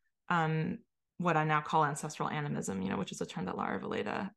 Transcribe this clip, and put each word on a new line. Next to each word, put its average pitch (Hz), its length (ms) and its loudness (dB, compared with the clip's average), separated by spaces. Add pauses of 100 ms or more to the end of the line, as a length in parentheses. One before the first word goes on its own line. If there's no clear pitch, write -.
(300)
um, 160 500 2 (400)
what 170 180 4
I 156 60 4
now 151 180 4
call 156 240 4
ancestral 151 440 -2
animism, 151 520 -2
you 190 80 -2
know, 196 80 -2
which 185 140 -4
is - 100 -6
a 175 60 -2
term - 180 -6
that 92 120 -4
Lara - 220 -2
Valeda, - 580 -4